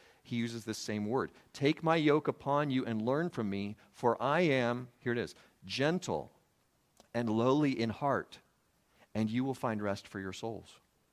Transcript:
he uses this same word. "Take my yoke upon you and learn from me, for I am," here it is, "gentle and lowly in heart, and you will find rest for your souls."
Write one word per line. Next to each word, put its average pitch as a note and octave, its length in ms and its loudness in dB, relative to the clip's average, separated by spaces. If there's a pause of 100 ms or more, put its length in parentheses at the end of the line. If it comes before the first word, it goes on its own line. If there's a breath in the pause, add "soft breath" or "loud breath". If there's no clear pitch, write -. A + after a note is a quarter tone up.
(220 soft breath)
he - 140 -6
uses A#2 280 -4
this A2 140 -6
same G#2 280 -4
word. A2 260 -2 (220 loud breath)
"Take C#3+ 280 0
my E3 140 2
yoke D3+ 320 4
upon C#3+ 420 0
you C3 140 0
and A2 180 -2
learn C#3+ 280 0
from A2 180 -4
me, G2+ 280 -4 (160 soft breath)
for A#2 300 2
I D3 200 2
am," B2 560 2
here A#2+ 140 -2
it A#2+ 60 -2
is, G2 160 -4 (300 soft breath)
"gentle A#2 680 -2 (840)
and A#2+ 140 0
lowly C3 500 4
in A2+ 120 0
heart, B2 500 -2 (720 soft breath)
and A2 160 0
you B2 140 0
will C3+ 100 -2
find A2+ 280 -2
rest G2+ 240 -2
for - 140 -8
your F#2+ 120 -6
souls." G#2+ 460 -10 (340)